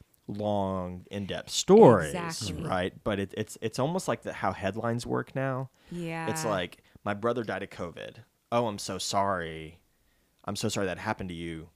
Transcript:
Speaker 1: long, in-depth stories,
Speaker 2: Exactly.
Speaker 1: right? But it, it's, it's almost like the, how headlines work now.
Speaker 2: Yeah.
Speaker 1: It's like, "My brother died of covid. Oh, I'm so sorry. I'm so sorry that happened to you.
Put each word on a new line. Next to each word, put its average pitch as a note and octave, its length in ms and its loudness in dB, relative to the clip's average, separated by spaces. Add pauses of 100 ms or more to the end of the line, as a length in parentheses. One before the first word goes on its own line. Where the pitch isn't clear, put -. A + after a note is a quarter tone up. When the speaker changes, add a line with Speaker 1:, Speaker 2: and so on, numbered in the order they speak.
(280)
Speaker 1:
long, F#2+ 800 -2
in-depth F#2 400 -6
stories, A#2+ 640 10
Speaker 2:
Exactly. - 500 -6
Speaker 1:
right? F2+ 300 0 (120)
But G2+ 140 0
it, G2 180 -4
it's, G#2+ 240 -6
it's - 180 -6
almost E3 300 -2
like A#2+ 140 -4
the, - 100 -8
how G2 180 -2
headlines A2 540 -2
work B2 280 -4
now. C3 360 -4 (200)
Speaker 2:
Yeah. E3 400 -6
Speaker 1:
It's D#3+ 140 -2
like, F#2 400 -2 (220)
"My G#2 80 0
brother A#2 320 0
died G2 180 -4
of F#2+ 60 -12
covid. D#2 480 -10 (340)
Oh, A#2+ 160 2
I'm G2+ 100 -4
so G2 200 -6
sorry. F2 840 -2 (640)
I'm G2+ 140 -6
so - 100 -2
sorry G#2+ 200 0
that F2 100 -2
happened G2 320 -4
to E2+ 60 -8
you. E2 400 -10